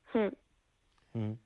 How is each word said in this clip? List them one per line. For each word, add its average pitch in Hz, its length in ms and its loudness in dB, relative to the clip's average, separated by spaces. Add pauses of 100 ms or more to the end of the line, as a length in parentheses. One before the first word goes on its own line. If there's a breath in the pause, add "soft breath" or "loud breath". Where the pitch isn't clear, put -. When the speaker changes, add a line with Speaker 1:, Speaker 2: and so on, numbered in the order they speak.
(140)
Speaker 1:
Mm. 214 180 2 (800)
Speaker 2:
Mm. 110 320 -2